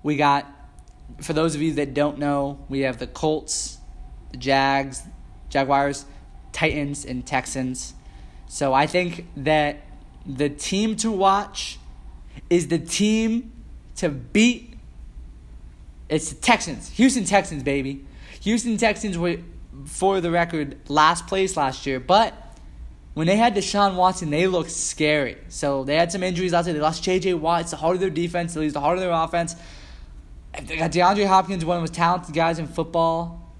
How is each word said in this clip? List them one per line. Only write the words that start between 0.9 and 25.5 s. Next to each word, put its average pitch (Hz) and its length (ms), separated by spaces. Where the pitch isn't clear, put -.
for 160 120
those 156 220
of 147 80
you 160 120
that 139 200
don't 147 240
know, 143 500
we 139 120
have 127 180
the 123 80
Colts, - 720
the 131 60
Jags, 135 640
Jaguars, 139 580
Titans, 143 540
and 127 200
Texans. 127 720
So 135 260
I 139 120
think 175 480
that 147 440
the 143 240
team 202 460
to 220 140
watch 196 680
is 175 180
the 170 100
team 220 720
to 170 140
beat. 208 640
It's 151 180
the - 60
Texans. - 560
Houston 247 340
Texans, 170 380
baby. 139 420
Houston 226 340
Texans 214 400
were, 170 220
for 190 340
the 170 100
record, 165 460
last 156 360
place 190 300
last 135 300
year, 131 120
but 190 360
when 160 120
they 190 100
had 226 180
Deshaun 196 400
Watson, 180 340
they 156 180
looked 175 240
scary. 151 680
So 139 360